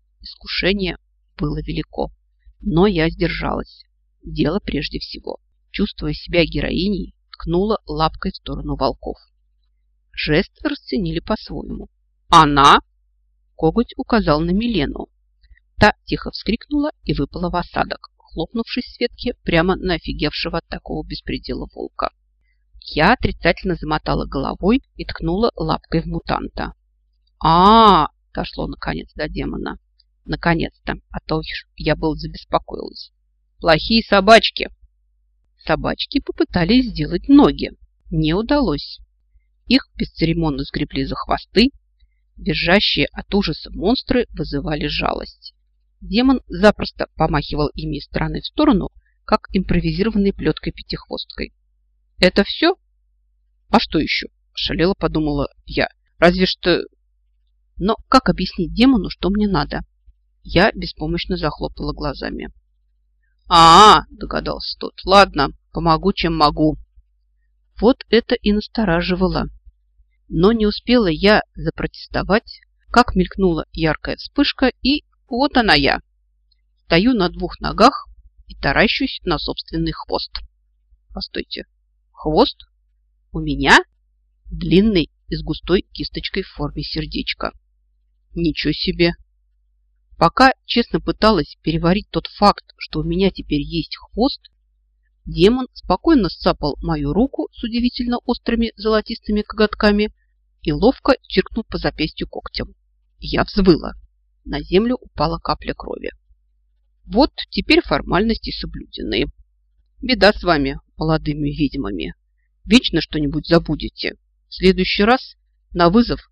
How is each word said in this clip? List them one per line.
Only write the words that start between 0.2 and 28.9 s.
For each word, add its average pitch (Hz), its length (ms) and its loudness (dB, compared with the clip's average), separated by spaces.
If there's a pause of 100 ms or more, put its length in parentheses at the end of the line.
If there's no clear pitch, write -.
Искушение 185 760 -4 (400)
было 147 240 -4
велико, 156 500 -8 (500)
но 190 260 2
я 165 220 0
сдержалась. 165 760 -6 (400)
Дело 156 360 -2
прежде - 400 -6
всего. - 400 -14 (320)
Чувствуя 165 420 -6
себя 165 320 -2
героиней, 170 680 -6 (200)
ткнула 185 520 -2
лапкой 160 460 -4
в - 60 -20
сторону 147 380 -8
волков. - 420 -4 (960)
Жест 156 380 -2 (120)
расценили 208 560 -6
по-своему. - 680 -8 (400)
«Она?» 151 500 8 (760)
Коготь 165 420 0
указал 170 440 2
на 170 100 -2
Милену. 202 560 -2 (720)
Та 208 140 6 (120)
тихо - 260 -6
вскрикнула 294 600 -4 (120)
и 151 100 -4
выпала 165 360 -4
в 175 60 -4
осадок, - 640 -6
хлопнувшись - 760 -8
с - 60 -20
ветки - 340 -4 (100)
прямо 170 340 2
на 180 180 -4
офигевшего 156 600 -6
от - 100 -8
такого 160 400 -10
беспредела 131 680 -10
волка. - 380 -8 (680)
Я 165 320 2
отрицательно 185 600 -2
замотала 151 500 -4
головой 160 560 -2 (140)
и - 100 -12
ткнула 185 500 -4
лапкой 165 460 -4
в 156 40 -14
мутанта. - 680 -6 (680)
«А, 185 680 6 (240)
дошло - 340 -6
наконец 156 480 -8